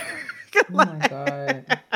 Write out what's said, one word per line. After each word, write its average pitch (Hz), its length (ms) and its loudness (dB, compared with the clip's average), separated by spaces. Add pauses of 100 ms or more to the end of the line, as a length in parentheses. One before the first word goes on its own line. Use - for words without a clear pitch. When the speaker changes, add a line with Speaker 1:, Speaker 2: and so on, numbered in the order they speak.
Speaker 1:
<laughs> - 40 -10 (520)
Speaker 2:
Oh 427 60 8 (100)
my 175 360 4
God. 139 680 -2 (180)